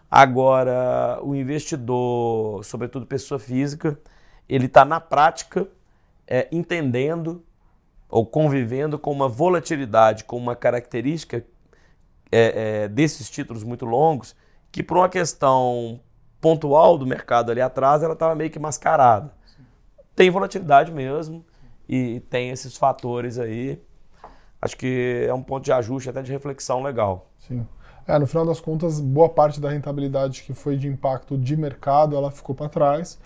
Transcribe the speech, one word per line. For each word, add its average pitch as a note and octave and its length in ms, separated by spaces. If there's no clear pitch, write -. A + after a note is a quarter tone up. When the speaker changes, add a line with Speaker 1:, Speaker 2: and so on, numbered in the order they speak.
Speaker 1:
Agora, B2+ 1120
o C#3 120
investidor, B2 1300
sobretudo A#2+ 420
pessoa C3+ 320
física, C#3+ 600
ele C3 200
tá C3+ 160
na D#3 160
prática, E3 680
é, B2 240
entendendo E3 920
ou A2+ 180
convivendo C#3 720
com D3 140
uma C#3 160
volatilidade, B2 960
com - 120
uma A#2+ 200
característica, B2 880
é, A2 540
é, G#2 40
desses C#3 420
títulos A#2 320
muito A#2 240
longos, B2+ 500
que - 120
por E3+ 140
uma F3+ 120
questão B2+ 920
pontual D#3+ 580
do C3+ 80
mercado A#2+ 440
ali A#2 100
atrás, C3+ 420
ela E3 120
tava D#3+ 200
meio D#3+ 160
que D#3 80
mascarada. C#3+ 720
Speaker 2:
Sim. - 160
Speaker 1:
Tem F#3 160
volatilidade E3+ 640
mesmo D#3 520
e B2 320
tem B2 200
esses B2+ 260
fatores B2 640
aí. A#2+ 420
Acho - 140
que B2 520
é B2 60
um C3 80
ponto C3+ 220
de C#3 80
ajuste, B2+ 380
até C3+ 120
de B2+ 80
reflexão C#3 520
legal. A2 480
Speaker 2:
Sim. B2 260
É, D#3 120
no C#3+ 80
final E3 200
das E3 140
contas, D#3+ 400
boa C#3+ 280
parte D3 320
da C#3+ 100
rentabilidade C#3 720
que C3+ 120
foi C#3+ 220
de C#3 100
impacto C3+ 500
de C3 200
mercado, D3 600
ela C#3 140
ficou C3+ 240
pra D3+ 140
trás. D3+ 580